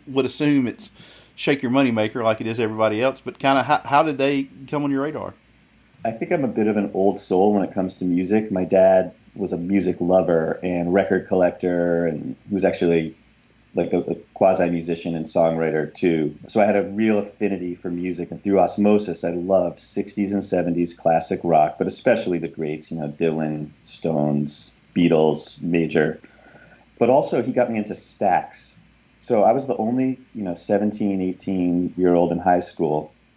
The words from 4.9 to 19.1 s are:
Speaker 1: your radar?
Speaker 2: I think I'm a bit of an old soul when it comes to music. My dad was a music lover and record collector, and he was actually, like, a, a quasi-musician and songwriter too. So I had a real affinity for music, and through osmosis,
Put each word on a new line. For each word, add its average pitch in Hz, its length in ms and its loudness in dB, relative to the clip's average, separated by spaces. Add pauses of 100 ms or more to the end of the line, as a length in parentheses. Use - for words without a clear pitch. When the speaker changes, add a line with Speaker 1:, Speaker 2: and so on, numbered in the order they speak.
Speaker 1:
your 135 100 0
radar? 120 320 -6 (720)
Speaker 2:
I 117 60 -2
think 175 220 -6
I'm 165 120 0
a 123 40 0
bit 107 180 0
of 107 120 0
an 98 180 0
old 98 240 2
soul 101 340 2
when 101 80 2
it - 140 -4
comes 92 220 -4
to 92 80 -6
music. 92 460 0
My 92 120 -2
dad 95 500 4 (220)
was 95 180 -6
a 90 40 -2
music 87 420 0
lover 87 640 2
and 87 280 -2
record 95 360 0
collector, 87 800 0
and 67 280 -6 (140)
he 104 60 -8
was 92 100 0
actually, 85 500 0 (600)
like, 87 180 -2
a, 90 60 2
a 85 160 -4 (180)
quasi-musician 87 800 0
and 78 140 -6
songwriter 80 640 0
too. 78 400 0 (140)
So - 120 -2
I 101 60 4
had 104 100 2
a 101 60 2
real 104 380 0
affinity 95 560 -4
for 90 160 -10
music, 87 400 -6
and 82 100 -14
through 98 180 2
osmosis, 101 640 2